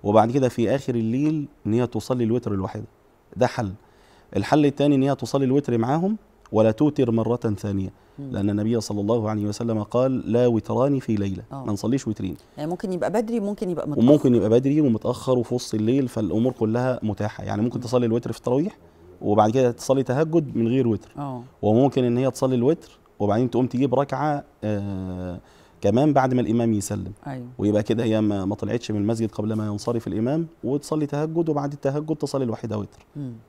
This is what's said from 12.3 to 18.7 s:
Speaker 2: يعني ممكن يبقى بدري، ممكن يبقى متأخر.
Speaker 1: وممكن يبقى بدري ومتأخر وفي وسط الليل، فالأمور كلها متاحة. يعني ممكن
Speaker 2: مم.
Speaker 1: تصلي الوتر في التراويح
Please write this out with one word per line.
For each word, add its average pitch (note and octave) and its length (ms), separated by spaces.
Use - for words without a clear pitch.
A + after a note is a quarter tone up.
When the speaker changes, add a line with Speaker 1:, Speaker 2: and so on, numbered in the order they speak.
Speaker 2:
يعني D3+ 120
ممكن F#3 220
يبقى D#3+ 180
بدري، A3+ 300
ممكن G3+ 300
يبقى D#3 180
متأخر. C3+ 200
Speaker 1:
وممكن C#3+ 260
يبقى G#2+ 140
بدري C3+ 320
ومتأخر B2 580
وفي B2 160
وسط - 200
الليل، A#2+ 340
فالأمور A2 440
كلها A#2+ 500
متاحة. G#2 420
يعني G2+ 180
ممكن A#2 160
Speaker 2:
مم. A#2+ 60
Speaker 1:
تصلي B2 220
الوتر A#2 260
في - 60
التراويح C#3+ 380